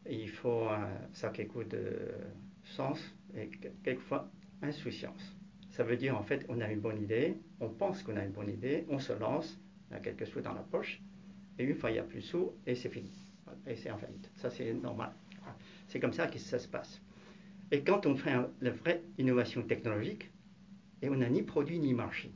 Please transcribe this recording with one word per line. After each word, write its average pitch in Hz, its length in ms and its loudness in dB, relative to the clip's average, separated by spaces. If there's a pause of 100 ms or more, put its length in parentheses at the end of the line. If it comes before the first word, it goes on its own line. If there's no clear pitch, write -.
(100)
il 110 200 -2
faut 117 340 2
un 107 260 2 (240)
sacré 107 320 -4
coup 117 180 -4
de 104 200 -4 (800)
sens 139 360 -2 (380)
et 107 100 -4
que-, - 200 -10 (160)
quelquefois - 460 0 (340)
insouciance. - 720 -4 (340)
Ça - 140 2
veut 113 120 4
dire, 127 220 2
en 101 60 0
fait, 131 260 2
on 120 100 2
a 107 100 2
une 107 100 0
bonne 107 220 0
idée, 117 360 4 (220)
on 113 100 0
pense - 340 0
qu'on 107 140 -2
a 98 60 0
une 98 80 -2
bonne 104 180 -2
idée, 139 400 0
on 139 100 2
se 120 140 0
lance, 110 460 0 (300)
on - 60 -10
a - 40 -6
quelques - 280 -4
sous 131 140 -4
dans 110 120 -4
la - 80 -6
poche, - 400 -2 (580)
et 120 40 2
une 135 120 4
fois, 117 160 2
il - 20 2
n'y 113 60 4
a - 40 -2
plus - 160 -6
de 104 60 -8
sous, 180 260 2 (140)
et 127 100 2
c'est - 140 -2
fini. - 220 -8 (340)
Voilà, 123 220 -14
et 123 80 -2
c'est 123 160 -6
en 104 60 -4
faillite. 107 380 -8
Ça, - 140 -2
c'est 117 240 -2
normal. 123 380 -2 (760)
C'est - 120 -4
comme 131 140 4
ça 170 140 4
que - 120 -4
ça - 200 0
se - 80 -10
passe. - 340 -6 (680)
Et 143 120 6
quand 196 220 8
on 139 100 8
fait 147 160 2
un, 127 180 6 (120)
la 123 100 4
vraie 170 300 2 (160)
innovation 127 440 6
technologique, 110 680 0 (720)
et 135 80 2
on 139 60 4
n'a 123 140 6
ni 160 120 6
produit 160 380 2
ni 139 140 6
marché. 110 420 0